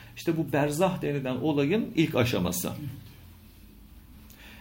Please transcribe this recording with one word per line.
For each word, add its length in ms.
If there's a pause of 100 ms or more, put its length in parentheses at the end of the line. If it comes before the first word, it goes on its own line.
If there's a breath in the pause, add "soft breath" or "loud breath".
(160 loud breath)
İşte 200
bu 160
berzah 500
denilen 340
olayın 600
ilk 180
aşaması. 560 (1900 loud breath)